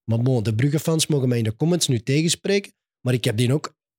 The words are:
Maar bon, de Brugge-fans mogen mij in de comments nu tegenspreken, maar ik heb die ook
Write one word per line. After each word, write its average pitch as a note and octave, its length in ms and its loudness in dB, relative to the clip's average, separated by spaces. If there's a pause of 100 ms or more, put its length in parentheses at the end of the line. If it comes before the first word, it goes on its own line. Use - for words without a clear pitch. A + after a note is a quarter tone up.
Maar A2+ 120 2
bon, B2 220 2
de A2+ 120 0
Brugge-fans D3+ 520 0
mogen C3 220 0
mij A#2+ 80 0
in A2+ 60 -2
de A2 120 -2
comments E3 320 0
nu A#2+ 120 0
tegenspreken, E3+ 720 -2 (300)
maar B2+ 120 0
ik B2 100 -2
heb A2 140 -2
die A#2+ 160 2
ook - 220 -4 (220)